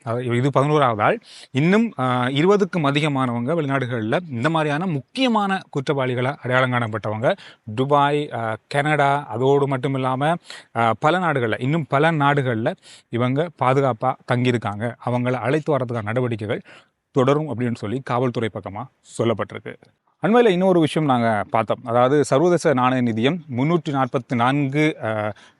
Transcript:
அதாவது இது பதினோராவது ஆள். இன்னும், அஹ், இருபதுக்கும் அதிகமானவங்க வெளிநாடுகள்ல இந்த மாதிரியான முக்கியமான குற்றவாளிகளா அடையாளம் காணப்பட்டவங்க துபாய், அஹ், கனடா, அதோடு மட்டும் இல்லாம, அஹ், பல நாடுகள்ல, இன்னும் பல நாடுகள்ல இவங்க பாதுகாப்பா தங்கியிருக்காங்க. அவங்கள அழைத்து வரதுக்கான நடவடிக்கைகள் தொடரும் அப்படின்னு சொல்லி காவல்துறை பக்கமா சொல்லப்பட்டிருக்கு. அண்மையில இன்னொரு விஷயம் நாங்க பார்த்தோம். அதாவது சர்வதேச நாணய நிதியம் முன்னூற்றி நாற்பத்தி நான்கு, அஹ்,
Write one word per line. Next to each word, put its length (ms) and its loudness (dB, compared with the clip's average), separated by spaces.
அதாவது 340 -4
இது 140 2
பதினோராவது 520 0
ஆள். 180 0
இன்னும், 460 2
அஹ், 360 -2
இருபதுக்கும் 520 2
அதிகமானவங்க 720 0
வெளிநாடுகள்ல 640 -2
இந்த 200 -2
மாதிரியான 360 -2
முக்கியமான 760 -2
குற்றவாளிகளா 720 -2
அடையாளம் 300 0
காணப்பட்டவங்க 600 -2
துபாய், 580 2
அஹ், 240 -4
கனடா, 580 0
அதோடு 400 2
மட்டும் 280 -2
இல்லாம, 400 0
அஹ், 240 2
பல 200 2
நாடுகள்ல, 440 0
இன்னும் 260 0
பல 240 2
நாடுகள்ல 600 0
இவங்க 420 0
பாதுகாப்பா 520 2
தங்கியிருக்காங்க. 600 -2
அவங்கள 260 -2
அழைத்து 440 -2
வரதுக்கான 260 -4
நடவடிக்கைகள் 600 -4
தொடரும் 480 2
அப்படின்னு 160 -2
சொல்லி 300 -6
காவல்துறை 480 -2
பக்கமா 320 -12
சொல்லப்பட்டிருக்கு. 560 -2
அண்மையில 240 4
இன்னொரு 340 4
விஷயம் 280 2
நாங்க 420 2
பார்த்தோம். 340 -2
அதாவது 400 2
சர்வதேச 500 2
நாணய 280 2
நிதியம் 360 0
முன்னூற்றி 340 0
நாற்பத்தி 440 -2
நான்கு, 680 0
அஹ், 300 -4